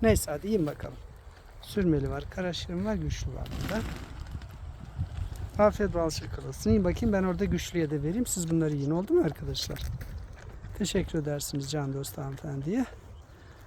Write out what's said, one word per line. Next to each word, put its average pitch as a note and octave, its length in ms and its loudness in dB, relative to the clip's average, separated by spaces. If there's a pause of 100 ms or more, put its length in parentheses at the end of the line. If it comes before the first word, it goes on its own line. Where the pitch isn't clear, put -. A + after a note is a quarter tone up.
Neyse, G#3+ 280 6
hadi D3+ 160 -4
yiyin G3+ 200 4
bakalım. C#3 300 -4 (680)
Sürmeli D#3 480 2
var, C#3+ 200 -4
kara F3+ 220 -2
şirin F3+ 320 -4
var, G#3+ 100 2
güçlü D3 400 -2
var B2 140 -6 (140)
burada. A3 200 0 (1800)
Afiyet G3+ 300 4
bal E3 160 2
şeker - 380 -4
olsun. E3+ 220 2
Yiyin G#3+ 140 8
bakayım, F#3+ 280 4
ben F#3+ 100 6
orada F#3 220 2
güçlüye E3+ 460 2
de D3 120 0
vereyim. G3+ 240 2
Siz E3 240 0
bunları D#3+ 240 4
yiyin, C#3 160 2
oldu F#3 220 0
mu F4 120 8
arkadaşlar? - 560 -4 (1000)
Teşekkür F#3 400 2
edersiniz C#3+ 520 -2
can C#3+ 240 0
dost C#3 240 -6
hanımefendiye. C#3 680 -2 (800)